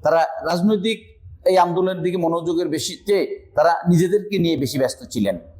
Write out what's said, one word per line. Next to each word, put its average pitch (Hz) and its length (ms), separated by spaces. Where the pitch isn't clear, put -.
তারা 160 240
রাজনৈতিক 196 760
এই 185 120
আন্দোলনের 175 460
দিকে 180 140
মনোযোগের 170 500
বেশি 156 380
চেয়ে - 500
তারা 165 200
নিজেদেরকে 185 480
নিয়ে 165 200
বেশি 135 200
ব্যস্ত 127 260
ছিলেন। 98 360